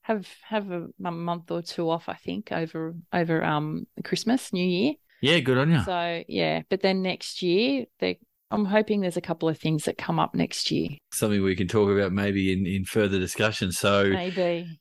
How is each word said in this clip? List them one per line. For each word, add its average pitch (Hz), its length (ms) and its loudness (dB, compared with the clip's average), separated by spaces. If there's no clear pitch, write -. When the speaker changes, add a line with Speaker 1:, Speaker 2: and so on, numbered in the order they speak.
Speaker 1:
have, 208 260 -4
have 202 260 -4
a, 175 160 -6
a 175 60 -2
month 170 400 -6
or 170 120 -4
two 170 280 -2
off, 165 180 -2
I - 60 -8
think, - 380 -8
over, 165 420 -4
over, 165 320 2
um, 156 440 -2
Christmas, - 480 -2
New 180 140 0
Year. 202 280 2
Speaker 2:
Yeah, 160 180 4
good 127 180 2
on 143 140 4
ya. 151 140 4
Speaker 1:
So, 170 420 -4
yeah, 165 420 0
but 185 140 0
then 190 180 2
next - 420 -6
year, 226 420 2
they, 185 180 -2
I'm 208 140 0
hoping 214 360 2
there's 180 160 -2
a 180 40 0
couple 160 280 -2
of 156 80 0
things 156 280 0
that - 120 -2
come 165 220 -2
up 160 160 0
next - 380 -2
year. 175 160 0
Speaker 2:
Something 104 320 2
we 95 100 2
can 92 140 -2
talk 104 220 4
about 98 200 2
maybe 98 420 2
in, 95 140 0
in 95 180 -2
further 98 360 2
discussion. 101 500 0
So 101 400 4
Speaker 1:
Maybe. 175 560 -2